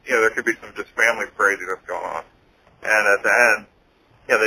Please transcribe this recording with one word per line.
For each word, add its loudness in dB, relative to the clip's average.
you -2
know, 2
there 4
could -4
be 0
some -20
just -12
family 0
craziness -2
going -8
on. -8
And 2
at -10
the 4
end, -16
you 2
know, 2